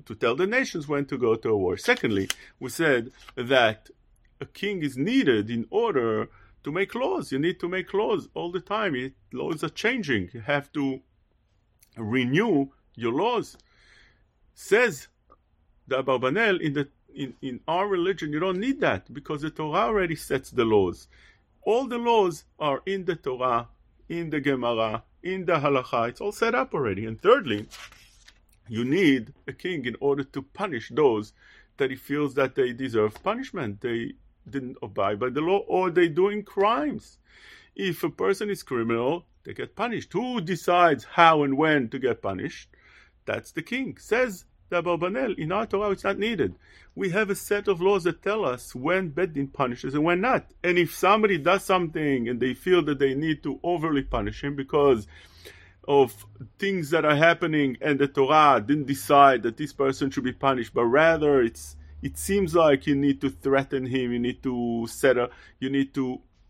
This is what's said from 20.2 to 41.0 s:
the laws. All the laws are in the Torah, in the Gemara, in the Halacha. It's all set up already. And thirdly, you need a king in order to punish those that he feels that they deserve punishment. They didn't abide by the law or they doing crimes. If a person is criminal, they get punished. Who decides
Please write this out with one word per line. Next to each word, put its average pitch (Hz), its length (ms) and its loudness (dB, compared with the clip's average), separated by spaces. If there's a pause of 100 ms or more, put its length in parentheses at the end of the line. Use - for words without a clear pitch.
the 120 160 2
laws. 101 420 2 (540)
All 240 260 0
the 233 120 -6
laws 220 460 2 (120)
are 143 280 -2
in 190 200 -4
the 175 100 -2
Torah, 123 520 -2 (420)
in 165 220 -6
the 151 100 -2
Gemara, 117 640 0 (180)
in 185 240 -6
the 175 80 0
Halacha. 135 560 0
It's - 120 -12
all 208 100 -6
set 233 240 -2
up 262 180 -2
already. 110 320 -2
And 113 160 -10
thirdly, 175 460 4 (1000)
you 117 160 -4
need 135 500 2 (140)
a 139 60 -10
king 170 320 -8
in 120 140 -8
order 139 240 0
to 135 180 -12
punish 156 480 -10
those 120 440 2 (440)
that 135 140 0
he 131 40 -10
feels 139 380 -4
that 131 220 0
they 127 180 2
deserve 113 500 -2
punishment. 185 580 -6
They 117 320 -4 (340)
didn't 131 360 -10
abide 101 360 -2
by 127 100 -2
the 135 120 -4
law 190 260 2
or 185 220 0
they 170 180 4
doing 196 360 0
crimes. 233 760 -2 (580)
If 185 280 -4
a 160 60 -2
person 196 420 -2
is 185 100 -6
criminal, 120 640 -2 (180)
they - 100 -12
get 123 220 -10
punished. 208 380 -6
Who 247 280 -2
decides 170 640 2